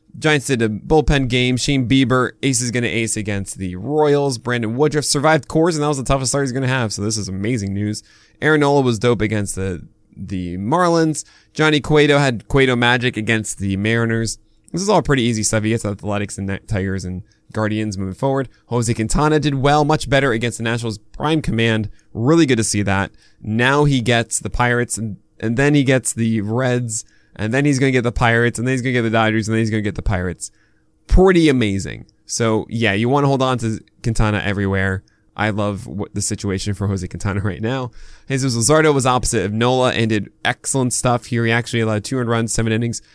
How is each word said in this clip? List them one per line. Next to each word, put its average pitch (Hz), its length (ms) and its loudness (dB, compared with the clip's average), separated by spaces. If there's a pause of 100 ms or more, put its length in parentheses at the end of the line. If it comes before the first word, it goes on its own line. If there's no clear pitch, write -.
(180)
Giants 151 280 2
did 123 160 0
a 113 60 2
bullpen 135 600 2
game. 123 300 2
Shane 131 280 0
Bieber, 127 460 2 (100)
Ace 127 200 0
is 120 80 -4
gonna 120 160 -2
ace 110 320 -2
against 98 400 -6
the 92 180 -8
Royals. 143 640 0
Brandon 117 360 -4
Woodruff 147 300 0
survived 156 420 0
Coors, 165 280 2
and 147 80 -4
that 147 60 0
was 143 100 -2
the 127 60 -6
toughest 135 280 0
start 139 120 0
he's 127 80 -4
gonna 131 140 -2
have, 123 260 -2
so 101 100 -8
this 110 160 -4
is 95 100 -6
amazing 98 440 -4
news. 104 300 -4 (380)
Aaron 151 200 4
Nola 143 220 4
was 120 160 0
dope 117 240 2
against 104 340 -2
the, 90 300 -6 (280)
the 90 440 -8
Marlins. 160 640 0 (300)
Johnny 156 260 2
Cueto 147 380 4
had 131 300 0
Cueto 127 280 4
magic 120 400 2
against 110 420 -2
the 98 200 -2
Mariners. 113 600 -2 (340)
This 170 100 -4
is 202 80 0
all 180 120 4
pretty 135 200 2
easy 113 200 2
stuff. 107 220 0
He 110 60 0
gets 113 160 -2
Athletics 101 500 -6
and 98 300 -6
Tigers 95 380 -4
and 90 180 -8 (300)
Guardians 107 460 -2
moving 95 160 -6
forward. 135 360 -2 (160)
Jose 120 260 0
Quintana 147 480 2
did 139 140 0
well, 143 300 2
much 151 240 0
better 135 240 2
against 113 260 -2
the 113 60 -6
Nationals. 113 340 -4
Prime 151 440 -4
command. 113 480 0 (220)
Really 156 320 4
good 127 140 4
to 110 60 2
see 104 180 0
that. 98 280 0 (300)
Now 123 440 2
he 139 160 2
gets 117 380 0
the 101 120 -8
Pirates, 120 460 0
and, 104 220 -8 (220)
and 113 180 -2
then 143 160 4
he 143 80 4
gets 127 300 0
the 113 300 0
Reds, 123 640 -2 (300)
and 110 180 -2
then 139 100 2
he's 143 140 2
gonna 135 120 2
get 127 120 2
the 120 100 0
Pirates, 117 460 2
and 120 100 -2
then 131 40 0
he's 127 100 -2
gonna 127 100 -2
get 123 80 0
the 113 80 0
Dodgers, 110 400 2
and 110 60 0
then 113 60 2
he's 113 100 0
gonna 110 100 0
get 101 140 -4
the - 80 -8
Pirates. 90 480 -4 (560)
Pretty 180 420 6
amazing. 98 560 0 (220)
So, 110 420 -2
yeah, 110 240 0
you 110 160 0
wanna 143 200 2
hold 135 120 2
on 127 180 0
to 110 220 -4 (220)
Quintana 107 420 0
everywhere. 98 600 -2 (340)
I 107 120 0
love 101 360 -4
what 98 280 -10
the 98 80 -4
situation 101 500 -4
for 98 140 -4
Jose 92 200 -2
Quintana 95 360 -4
right 104 180 -4
now. 123 300 -4 (360)
Jesus 131 300 -2
Luzardo 151 380 4
was 131 100 0
opposite 123 400 0
of 101 80 -2
Nola 123 400 2
and 110 160 0
did 107 240 -2 (140)
excellent 127 480 -2
stuff 120 320 0
here. 117 180 -2
He 113 80 2
actually 117 280 -2
allowed 110 240 -2
two 131 120 -6
earned 117 140 -2
runs, 117 240 0
seven 113 180 0
innings, 117 300 -2 (120)